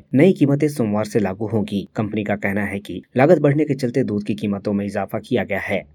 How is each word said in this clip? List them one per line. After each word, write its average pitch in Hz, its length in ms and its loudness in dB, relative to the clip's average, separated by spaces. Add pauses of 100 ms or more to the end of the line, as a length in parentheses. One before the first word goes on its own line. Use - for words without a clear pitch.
(140)
नई 170 200 6
कीमतें 147 340 2
सोमवार 107 380 -2
से 113 140 0
लागू 98 280 -2
होंगी। 101 480 -2
कंपनी 107 280 -2
का 101 120 -2
कहना 101 300 -2
है 101 140 -4
कि 90 220 -10 (160)
लागत 151 220 6
बढ़ने 147 260 2
के 143 80 0
चलते 123 300 -2
दूध 104 200 -2
की 107 120 -4
कीमतों 101 380 -4
में 101 120 -2
इजाफा 101 340 -4
किया 104 240 -2
गया 95 160 -4
है। 92 240 -4 (120)